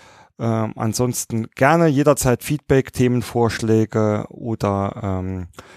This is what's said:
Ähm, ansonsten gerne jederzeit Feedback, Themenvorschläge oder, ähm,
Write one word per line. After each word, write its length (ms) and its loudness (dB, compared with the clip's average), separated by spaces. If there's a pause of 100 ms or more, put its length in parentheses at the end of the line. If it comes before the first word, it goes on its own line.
(400)
Ähm, 360 -2
ansonsten 800 -4
gerne 320 4
jederzeit 560 2
Feedback, 500 0
Themenvorschläge 1400 0
oder, 720 -4
ähm, 440 -6 (300)